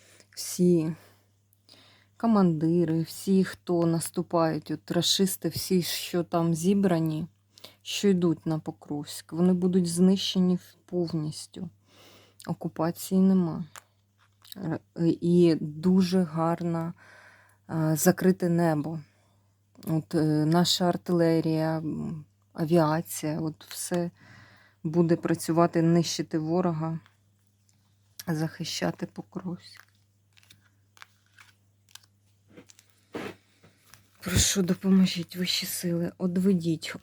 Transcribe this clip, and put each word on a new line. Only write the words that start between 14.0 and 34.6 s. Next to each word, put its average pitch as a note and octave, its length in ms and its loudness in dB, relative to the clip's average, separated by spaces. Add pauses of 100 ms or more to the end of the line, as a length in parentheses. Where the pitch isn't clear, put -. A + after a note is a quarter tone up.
Р-, D#3+ 240 -6 (400)
і E3+ 400 4
дуже F3+ 640 0
гарна, E3 720 -4 (760)
е, D#3 260 0
закрите F3+ 520 2
небо. E3 520 0 (840)
От, D#3+ 300 -4
е, D3+ 320 2
наша E3+ 420 2
артилерія, D#3+ 880 0
м, D#3 460 -8 (280)
авіація, D#3+ 880 0
от D#3 280 -8
все F3 420 -6 (720)
буде E3 340 2
працювати, E3+ 680 0
нищити E3 560 0
ворога, E3 600 -2 (1300)
захищати E3 800 -4
Покровськ. - 800 -14 (4000)
Прошу, F#3 420 0